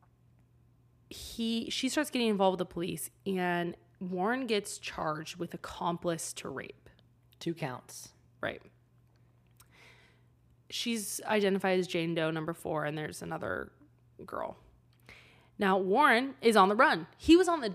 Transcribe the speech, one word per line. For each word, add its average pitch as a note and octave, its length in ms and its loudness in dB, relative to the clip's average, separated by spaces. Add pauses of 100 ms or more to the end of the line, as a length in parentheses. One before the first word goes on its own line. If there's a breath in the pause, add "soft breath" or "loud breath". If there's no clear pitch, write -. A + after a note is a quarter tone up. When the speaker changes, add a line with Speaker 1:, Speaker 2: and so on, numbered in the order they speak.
(1120)
Speaker 1:
he, A3+ 600 -4
she - 180 -2
starts D4 220 0
getting A#3 180 2
involved F#3+ 320 2
with F3 80 -4
the - 40 -20
police, E3+ 380 -6 (160)
and F3 500 -2 (240)
Warren G3 460 -2
gets G3+ 320 -2
charged D#3+ 580 -6
with E3+ 180 -8
accomplice E3+ 800 -4
to - 140 -12
rape. - 400 -12 (520)
Speaker 2:
Two E3+ 120 -4
counts. - 580 -8 (300)
Speaker 1:
Right. - 220 -6 (2000 soft breath)
She's A3+ 560 -6
identified G3 520 2
as F3+ 80 0
Jane E3+ 280 -2
Doe D#3+ 160 0
number D#3+ 220 -4
four, D#3+ 320 -4
and D3+ 120 -4
there's D#3 260 -8
another D#3+ 500 -6 (540)
girl. - 320 -8 (1000 soft breath)
Now, G3 200 4
Warren B3 640 4
is A3+ 140 6
on F#3+ 120 10
the G#3 80 2
run. B3+ 300 4 (100)
He D#4+ 200 8
was F4+ 120 6
on E4 140 0
the A3 120 -4